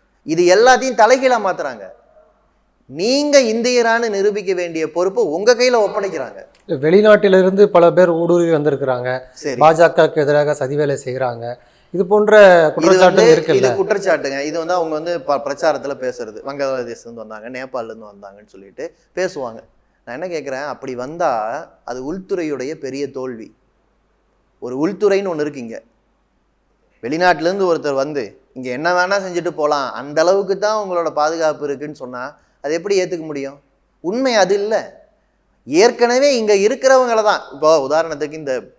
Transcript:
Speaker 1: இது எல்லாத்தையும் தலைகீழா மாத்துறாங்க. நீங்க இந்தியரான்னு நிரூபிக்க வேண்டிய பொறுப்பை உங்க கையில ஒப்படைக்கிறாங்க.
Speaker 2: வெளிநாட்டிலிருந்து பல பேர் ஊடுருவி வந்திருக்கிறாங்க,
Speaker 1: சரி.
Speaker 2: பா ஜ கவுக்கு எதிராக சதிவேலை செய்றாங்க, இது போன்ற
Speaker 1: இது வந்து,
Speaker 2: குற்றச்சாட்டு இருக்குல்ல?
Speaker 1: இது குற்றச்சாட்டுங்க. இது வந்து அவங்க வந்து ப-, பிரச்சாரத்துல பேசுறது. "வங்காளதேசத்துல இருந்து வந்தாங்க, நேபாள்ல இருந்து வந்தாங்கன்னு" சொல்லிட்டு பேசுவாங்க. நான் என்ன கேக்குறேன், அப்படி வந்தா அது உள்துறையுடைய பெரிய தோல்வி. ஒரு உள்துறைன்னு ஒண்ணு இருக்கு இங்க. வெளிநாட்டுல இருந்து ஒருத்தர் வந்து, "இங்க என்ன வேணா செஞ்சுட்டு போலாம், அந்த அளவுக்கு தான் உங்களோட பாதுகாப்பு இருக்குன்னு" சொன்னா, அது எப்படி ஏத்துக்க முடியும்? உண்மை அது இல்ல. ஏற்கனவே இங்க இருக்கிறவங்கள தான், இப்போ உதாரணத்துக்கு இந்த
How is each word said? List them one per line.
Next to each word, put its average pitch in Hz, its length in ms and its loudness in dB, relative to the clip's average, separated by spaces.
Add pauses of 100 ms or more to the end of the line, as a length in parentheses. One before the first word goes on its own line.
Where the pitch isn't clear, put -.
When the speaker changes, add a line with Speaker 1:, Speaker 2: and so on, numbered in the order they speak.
(240)
Speaker 1:
இது 160 200 0 (120)
எல்லாத்தையும் 240 460 4
தலைகீழா 247 440 4
மாத்துறாங்க. 147 380 -6 (1000)
நீங்க 269 540 2
இந்தியரான்னு 233 680 0
நிரூபிக்க 196 460 -2
வேண்டிய 160 380 -6
பொறுப்பை 185 320 -2
உங்க 185 300 2
கையில 247 220 2 (120)
ஒப்படைக்கிறாங்க. 160 560 -8 (220)
Speaker 2:
வெளிநாட்டிலிருந்து 190 1000 4
பல 170 240 6
பேர் 175 180 4
ஊடுருவி 170 420 2
வந்திருக்கிறாங்க, 131 720 -2 (120)
Speaker 1:
சரி. 135 240 -8
Speaker 2:
பா 151 160 6
ஜ 160 200 4
கவுக்கு 156 300 2
எதிராக 147 300 2
சதிவேலை 143 520 -2
செய்றாங்க, 123 520 -6 (340)
இது 180 160 -2
போன்ற 208 300 4
Speaker 1:
இது 185 260 10
வந்து, 151 120 2
Speaker 2:
குற்றச்சாட்டு 180 600 6
இருக்குல்ல? 156 180 0
Speaker 1:
இது 131 300 2
குற்றச்சாட்டுங்க. 143 560 -2
இது 151 180 -6
வந்து 165 160 -4
அவங்க 165 200 -2
வந்து 165 260 -6
ப-, 143 240 -2
பிரச்சாரத்துல 139 520 -4
பேசுறது. 120 500 -10
"வங்காளதேசத்துல 135 540 -8
இருந்து 117 260 -18
வந்தாங்க, 110 220 -16
நேபாள்ல 127 360 -10
இருந்து 113 220 -16
வந்தாங்கன்னு" 101 400 -20
சொல்லிட்டு 101 480 -18 (200)
பேசுவாங்க. 131 460 -8 (440)
நான் 120 160 -12
என்ன 180 60 -10
கேக்குறேன், 143 400 -8
அப்படி 131 280 -10
வந்தா 147 380 -4 (520)
அது 131 300 -10
உள்துறையுடைய 160 600 -8
பெரிய 139 360 -10
தோல்வி. 127 440 -14 (1040)
ஒரு 131 300 -4
உள்துறைன்னு 202 420 0
ஒண்ணு 156 100 -6
இருக்கு 143 200 -6
இங்க. 113 220 -14 (1200)
வெளிநாட்டுல 160 380 0
இருந்து 180 340 0
ஒருத்தர் 143 200 -2
வந்து, 135 460 -4 (120)
"இங்க 127 180 -10
என்ன 151 220 -2
வேணா 180 180 0
செஞ்சுட்டு 180 400 -4
போலாம், 147 420 -2
அந்த 143 280 -4
அளவுக்கு 190 380 2
தான் 208 300 -2
உங்களோட 170 220 -2
பாதுகாப்பு 151 540 -2
இருக்குன்னு" 143 300 -8
சொன்னா, 127 440 -14 (220)
அது 147 140 -6
எப்படி 185 280 -2
ஏத்துக்க 165 240 -8
முடியும்? 143 340 -10 (400)
உண்மை 240 340 -2
அது 190 200 2
இல்ல. 202 520 -6 (600)
ஏற்கனவே 240 680 2
இங்க 214 180 2
இருக்கிறவங்கள 240 680 2
தான், 196 180 2 (120)
இப்போ 151 260 2 (100)
உதாரணத்துக்கு 151 440 -2
இந்த 139 280 -6 (180)